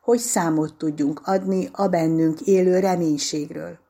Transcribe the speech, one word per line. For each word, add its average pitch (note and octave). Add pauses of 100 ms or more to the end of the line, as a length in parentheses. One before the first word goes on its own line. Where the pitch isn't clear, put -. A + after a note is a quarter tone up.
hogy A#3+
számot D#3+
tudjunk D3+
adni F#3+
a G3+
bennünk D#3+
élő F#3
reménységről. D#3+ (120)